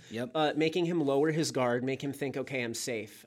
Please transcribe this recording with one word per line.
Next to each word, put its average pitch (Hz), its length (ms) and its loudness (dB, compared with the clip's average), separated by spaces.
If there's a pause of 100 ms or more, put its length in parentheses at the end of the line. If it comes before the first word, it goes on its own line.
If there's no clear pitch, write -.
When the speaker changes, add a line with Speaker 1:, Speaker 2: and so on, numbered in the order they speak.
(100)
Speaker 1:
Yep. 117 240 -6
Speaker 2:
uh, 151 220 2
making 156 280 2
him 170 160 0
lower 139 300 4
his 151 200 0
guard, 123 340 2
make 131 180 -2
him 143 100 -4
think, 135 240 -4
"Okay, 135 260 -4
I'm 117 120 -4
safe," 110 520 -6